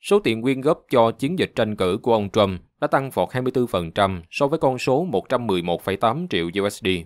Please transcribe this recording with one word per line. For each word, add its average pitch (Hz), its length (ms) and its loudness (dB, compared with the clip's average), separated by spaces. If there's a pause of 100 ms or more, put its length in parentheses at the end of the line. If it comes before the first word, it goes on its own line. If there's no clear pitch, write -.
Số 202 180 2
tiền 113 220 -2
quyên 131 200 0
góp 147 280 -2
cho 117 220 4
chiến 151 280 -4
dịch 98 160 0
tranh 107 200 0
cử 92 260 0
của 117 120 2
ông 104 160 0
Trump 98 320 0 (200)
đã 147 60 -2
tăng 135 220 0
vọt 92 220 -2
hai 127 100 -4
mươi 127 100 -2
tư 123 160 0
phần 85 240 -4
trăm 95 380 0
so - 180 0
với 156 120 -2
con 131 180 2
số 135 280 2
một 110 240 -2
trăm 120 180 0
mười 92 140 2
một 85 200 -2
phẩy 95 160 -4
tám 120 320 0
triệu 87 260 -2
U 98 140 0
S - 140 -12
D 107 40 0 (180)